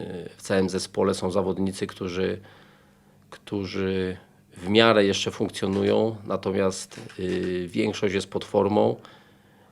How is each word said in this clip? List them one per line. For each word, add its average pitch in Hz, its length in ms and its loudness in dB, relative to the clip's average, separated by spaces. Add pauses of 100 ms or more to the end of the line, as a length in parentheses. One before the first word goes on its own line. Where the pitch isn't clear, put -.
(360)
w - 60 -20
całym 95 280 2
zespole 95 440 0
są 92 160 -2
zawodnicy, 95 560 -2
którzy, 92 540 -4 (920)
którzy 95 840 -4 (400)
w 90 120 -10
miarę 107 360 8
jeszcze 98 260 0
funkcjonują, 104 920 0
natomiast, 98 760 -2 (180)
y, 92 520 -2
większość 104 440 -2
jest 98 160 -2
pod - 140 -6
formą. 104 520 2 (760)